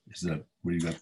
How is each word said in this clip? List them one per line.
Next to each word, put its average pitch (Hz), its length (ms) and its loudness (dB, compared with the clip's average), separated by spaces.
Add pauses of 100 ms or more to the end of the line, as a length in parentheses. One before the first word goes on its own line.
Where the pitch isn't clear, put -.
(140)
Is - 100 -12
that 80 200 0 (200)
where 87 120 2
you 85 60 4
got 82 200 0